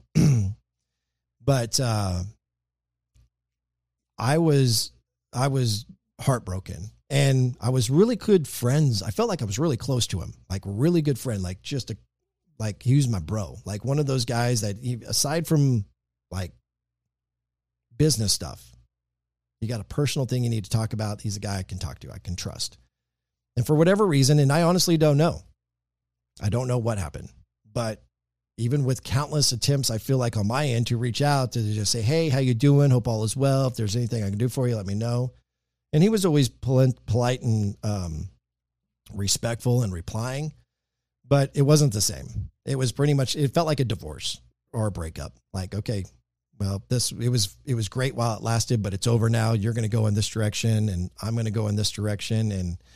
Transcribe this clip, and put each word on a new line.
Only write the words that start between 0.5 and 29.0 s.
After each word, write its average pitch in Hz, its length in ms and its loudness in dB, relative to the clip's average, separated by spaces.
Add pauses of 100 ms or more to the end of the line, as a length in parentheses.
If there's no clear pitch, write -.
But, 123 320 0
uh, 104 440 -2 (1900)
I 135 220 2
was, 139 540 4 (420)
I 135 140 0
was 123 360 -2 (340)
heartbroken 92 720 -4 (200)
and 131 500 2
I - 80 -2
was 127 220 0
really 208 260 4
good 185 320 2
friends. 127 540 2
I 110 80 -6
felt 226 180 0
like 190 140 -2
I - 20 -4
was 98 140 -6
really 147 180 0
close 120 300 -2
to 90 140 -6
him, - 120 -12 (160)
like, 95 160 -6
really 143 380 0
good 143 160 0
friend, 104 240 -4
like, 90 180 -6
just - 300 -8
a, 107 80 -8 (600)
like, 107 240 -6
he 127 140 4
was 143 120 4
my 107 100 0
bro, 82 480 -6
like, 98 180 -8
one 135 140 -2
of 147 80 0
those 135 180 0
guys 120 380 0
that 101 160 -6
he, 123 160 -6 (120)
aside 151 400 -2
from, 135 380 4 (460)
like, 92 220 -8 (1500)
business 113 340 2
stuff, - 320 -8 (960)
you 113 80 -4
got 113 140 -6
a - 20 -10
personal 139 400 -2
thing 123 200 -2
you 120 60 0
need 110 140 -4
to - 60 -12
talk 110 240 0
about, 104 260 -6
he's 101 160 -6
a 104 40 -10
guy 98 180 -6
I 92 40 -6
can 92 160 -10
talk 87 200 -8
to, 67 120 -18
I - 100 -16
can 87 160 -8
trust. - 420 -10 (800)
And 123 80 0
for 156 100 2
whatever 190 300 6
reason, 143 320 4
and 139 120 4
I 160 120 4
honestly 175 340 4
don't 151 220 4
know, 151 240 2 (1000)
I 101 80 -2
don't 123 200 -2
know 123 100 0
what 113 180 -2
happened, 85 320 -10 (420)
but 113 320 -6 (540)
even 127 280 0
with 127 180 -2